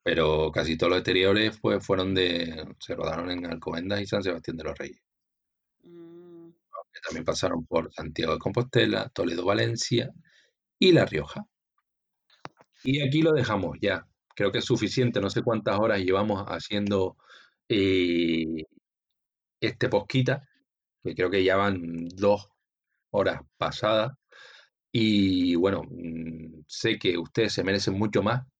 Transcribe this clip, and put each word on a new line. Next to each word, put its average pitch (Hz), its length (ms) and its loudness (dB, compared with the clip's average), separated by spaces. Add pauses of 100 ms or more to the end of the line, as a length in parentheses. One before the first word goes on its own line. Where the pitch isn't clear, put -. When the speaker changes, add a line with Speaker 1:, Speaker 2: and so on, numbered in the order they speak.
Speaker 1:
Pero 78 500 2
casi 80 260 -2
todos 87 140 2
los 90 80 2
exteriores 98 600 2
fue-, 104 220 0
fueron 95 320 0
de, 85 520 -2 (140)
se - 160 -10
rodaron 80 340 -6
en 87 160 -6
Alcobendas 85 540 -6
y 101 60 -6
San 98 180 -2
Sebastián 85 320 -6
de 80 80 -12
los 73 140 -8
Reyes. - 240 -12 (840)
Speaker 2:
Mm. 170 640 -20
Speaker 1:
Aunque - 580 -20
también 82 220 -8
pasaron 82 400 -2
por 82 280 -2
Santiago 80 400 -4
de 78 60 -2
Compostela, 107 720 0
Toledo, 87 340 -2
Valencia 117 680 0 (680)
y 185 120 8
La 120 140 8
Rioja. 80 400 -6 (1400)
Y 143 180 0
aquí 143 200 0
lo 160 100 6
dejamos 110 500 0
ya. 95 240 0 (300)
Creo 98 160 0
que 117 60 -2
es 110 80 -2
suficiente. 117 560 0
No 98 80 0
sé 117 120 -2
cuántas 107 380 0
horas 107 200 2
llevamos 98 480 0
haciendo, 101 680 -2 (540)
eh, 87 960 2 (960)
este 110 260 0
posquita, 127 640 0 (520)
que 85 140 -6
creo 90 140 0
que 95 140 2
ya 92 120 4
van 85 540 -2
dos 101 400 2 (600)
horas 85 300 0 (160)
pasadas. 110 560 0 (760)
Y 95 640 4
bueno, 87 340 2
mm, 82 800 -12
sé 113 320 -2
que 87 180 0
ustedes 104 360 -2
se 92 100 -2
merecen 98 340 0
mucho 104 240 2
más 120 240 0 (140)